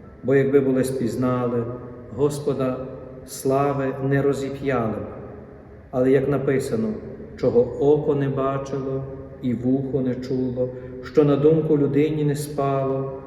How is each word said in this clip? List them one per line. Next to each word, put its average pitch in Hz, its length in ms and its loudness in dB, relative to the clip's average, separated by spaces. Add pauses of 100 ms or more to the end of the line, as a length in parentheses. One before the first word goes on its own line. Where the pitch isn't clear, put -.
(240)
бо 131 120 4
якби 135 240 6
були 127 240 2
спізнали, 120 800 -2 (520)
Господа 135 720 -2 (400)
слави 135 680 0 (140)
не 139 120 2
розіп'яли 135 720 0
б. 98 140 -8 (840)
Але 131 200 4
як 135 180 4
написано, 131 640 0 (440)
«Чого 120 240 4 (180)
око 147 360 4
не 139 140 0
бачило 135 760 -4 (380)
і 123 120 0
вухо 131 480 0
не 123 140 0
чуло, 127 540 -2 (340)
що - 200 4
на 143 120 6
думку 151 420 6
людині 147 460 2
не 147 120 2
спало 135 920 -2